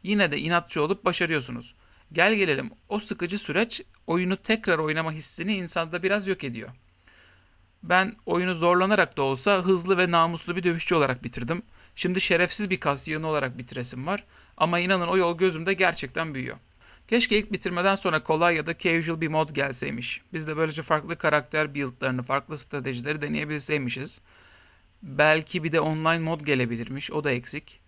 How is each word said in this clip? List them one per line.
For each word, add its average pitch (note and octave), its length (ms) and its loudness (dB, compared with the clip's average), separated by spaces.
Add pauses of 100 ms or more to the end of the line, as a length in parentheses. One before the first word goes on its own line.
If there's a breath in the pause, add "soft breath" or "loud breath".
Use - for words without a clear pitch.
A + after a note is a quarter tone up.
Yine F#3+ 280 0
de D3 80 -4
inatçı E3 420 -2
olup E3+ 240 -2
başarıyorsunuz. E3 680 -2 (380 soft breath)
Gel F#3 220 4
gelelim E3 360 0 (180)
o G#3 100 -4
sıkıcı F3 380 0
süreç G3+ 440 0 (260)
oyunu F3+ 300 0
tekrar A3 400 0
oynama D#3+ 340 -2
hissini E3 440 6
insanda E3+ 480 -2
biraz F#3+ 240 0
yok F#3 160 -2
ediyor. A#2 260 -8 (1120 soft breath)
Ben F3+ 300 2 (120)
oyunu F3+ 300 0
zorlanarak F3+ 600 4
da C#3 40 -2
olsa C#3 400 2
hızlı F#3 360 4
ve F3+ 140 2
namuslu E3+ 440 2
bir F#3 80 -4
dövüşçü E3+ 320 0
olarak C3 280 0
bitirdim. E3+ 380 -6 (340 soft breath)
Şimdi F3+ 260 0
şerefsiz F3+ 480 2
bir F3+ 100 -2
kas C#3+ 300 2
yığını D#3 180 -4
olarak C#3 300 -2
bitiresim B2+ 500 -4
var. G3 160 -6 (340 soft breath)
Ama E3+ 220 2
inanın F3+ 280 2
o F#3 100 2
yol E3+ 200 2
gözümde F#3 360 0
gerçekten E3 600 -2
büyüyor. B2+ 240 -8 (500 soft breath)
Keşke A3+ 300 4
ilk G#3 140 0
bitirmeden F#3 440 0
sonra D#3+ 280 2
kolay E3 320 2
ya D3+ 100 -2
da E3 120 -6
casual E3 440 0
bir E3 60 -2
mod D#3 220 0
gelseymiş. C#3 720 -2 (120)
Biz D#3 140 -4
de D3+ 100 -6
böylece D#3 240 -2
farklı D3+ 360 -4
karakter D3+ 580 -2
build'larını, B2+ 480 -4
farklı C#3 340 -4
stratejileri C3+ 640 -6
deneyebilseymişiz. D3 1000 -4 (840 soft breath)
Belki D#3 600 0
bir D#3+ 80 -2
de D#3+ 80 2
online D#3 400 0
mod D#3+ 220 -4
gelebilirmiş, B2+ 680 -4
o D3+ 120 -4
da C#3+ 80 0
eksik. - 560 -6